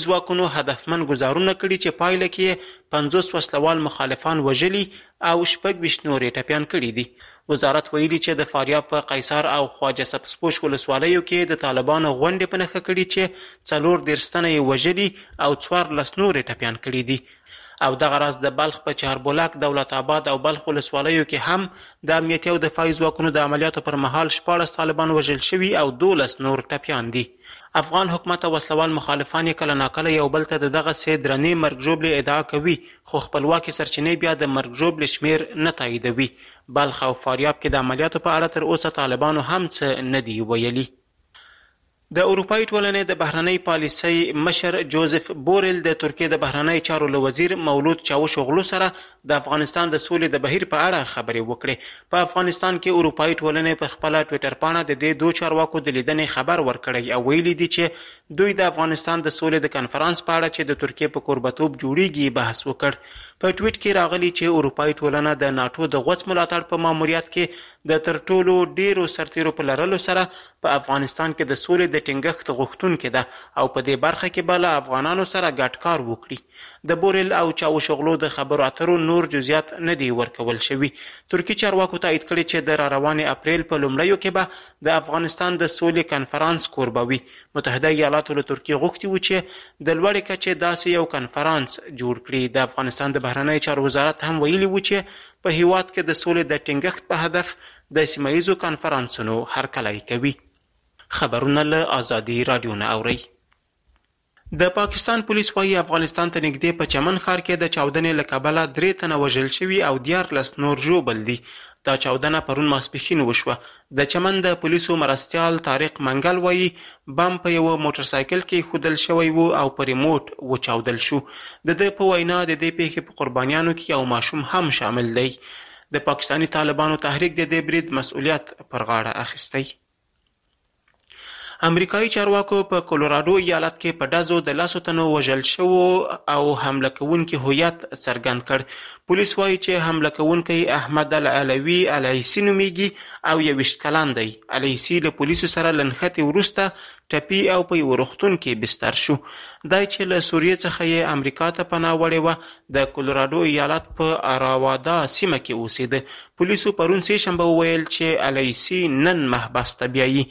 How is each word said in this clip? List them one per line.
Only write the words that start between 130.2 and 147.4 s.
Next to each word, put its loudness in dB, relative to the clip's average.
امریکایي 2
چارواکو 2
په 0
کولوراډو 2
ایالت 0
کې -4
په -2
ډزو 2
د -2
لسو -2
تنو 0
وژل 2
شوو 4
او 2
حمله 0
کوونکي 0
هویت 2
څرګند -2
کړ. 2
پولیس 2
وایي 2
چې 0
حمله 2
کوونکی 2
احمد 0
العلوي 2
العیسي 0
نومیږي 2
او 2
یوویشت 2
کلن 0
دی. -2
العیسي 0
له 0
پولیسو 0
سره 0
له 2
نښتې -2
وروسته 2
ټپي 0